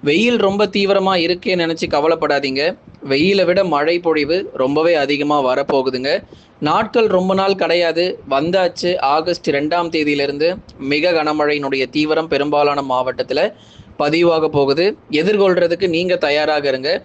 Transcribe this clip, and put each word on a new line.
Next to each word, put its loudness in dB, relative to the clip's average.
வெயில் 2
ரொம்ப 2
தீவிரமா 0
இருக்கேன்னு -2
நினைச்சு -4
கவலைப்படாதீங்க. 0
வெயிலை 2
விட 2
மழை 0
பொழிவு 0
ரொம்பவே 2
அதிகமா 0
வரப்போகுதுங்க. 0
நாட்கள் 0
ரொம்ப 0
நாள் 0
கிடையாது. 0
வந்தாச்சு. 0
ஆகஸ்ட் 0
ரெண்டாம் -2
தேதியிலிருந்து 0
மிக 0
கனமழையினுடைய 0
தீவிரம் 0
பெரும்பாலான 0
மாவட்டத்துல -2
பதிவாக 2
போகுது. 2
எதிர்கொள்றதுக்கு 2
நீங்க 0
தயாராக 0
இருங்க. -2